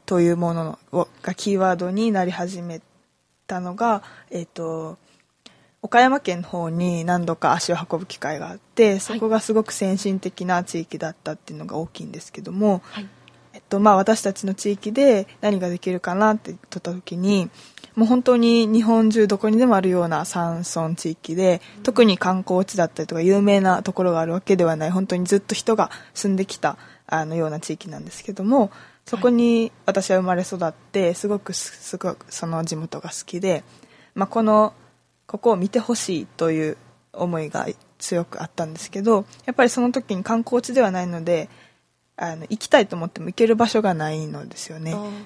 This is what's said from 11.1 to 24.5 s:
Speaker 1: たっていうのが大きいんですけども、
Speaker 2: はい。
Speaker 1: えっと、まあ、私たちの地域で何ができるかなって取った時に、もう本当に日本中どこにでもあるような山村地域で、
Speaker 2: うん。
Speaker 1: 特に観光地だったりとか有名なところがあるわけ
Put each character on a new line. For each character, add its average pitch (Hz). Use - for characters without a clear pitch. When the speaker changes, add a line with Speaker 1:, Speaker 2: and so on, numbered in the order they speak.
Speaker 1:
た -
っ 156
て -
い 151
う 151
の -
が 143
大 165
き -
い -
ん 156
で 156
す -
け -
ど 180
も、 196
Speaker 2:
は 208
い。 196
Speaker 1:
え -
っ -
と、 196
ま 208
あ、 190
私 202
た 196
ち -
の 190
地 202
域 208
で 240
何 202
が 208
で 175
き 185
る 180
か 180
な 214
っ -
て 175
取 180
っ -
た 180
時 175
に、 190
も 226
う -
本 247
当 247
に 233
日 220
本 220
中 214
ど 196
こ 214
に 220
で 254
も 226
あ 190
る 190
よ 180
う -
な 160
山 170
村 165
地 160
域 165
で、 180
Speaker 2:
う -
ん。 -
Speaker 1:
特 240
に 185
観 185
光 185
地 -
だ 175
っ 160
た -
り -
と -
か 160
有 190
名 202
な 190
と 185
こ 185
ろ 180
が 165
あ 165
る 170
わ 190
け 196